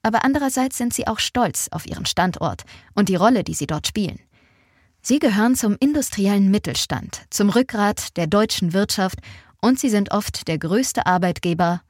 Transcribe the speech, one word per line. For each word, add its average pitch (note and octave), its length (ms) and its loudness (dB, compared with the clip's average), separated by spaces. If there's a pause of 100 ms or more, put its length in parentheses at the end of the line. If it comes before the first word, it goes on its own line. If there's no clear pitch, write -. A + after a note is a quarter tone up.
Aber A3 240 0
andererseits C4+ 520 0
sind A#3+ 160 -2
sie - 140 -4
auch A3 120 -4
stolz - 520 -2
auf - 140 -8
ihren - 220 -8
Standort E3 560 -2 (320)
und G3+ 120 4
die F#3+ 80 2
Rolle, G3+ 280 4
die D#3+ 100 -6
sie C#3+ 140 -4
dort D3+ 200 -4
spielen. - 320 -4 (840)
Sie C#4 180 0
gehören A#3 360 4
zum G#3 240 0
industriellen G3+ 720 2
Mittelstand, - 800 -2
zum G#3 200 2
Rückgrat G#3 680 0
der E3+ 80 0
deutschen G3 480 0
Wirtschaft G3 460 0 (420)
und B3+ 180 4
sie C#4 100 0
sind G3+ 220 2
oft - 360 -4
der D#3+ 100 -2
größte F#3+ 480 0
Arbeitgeber F3 840 0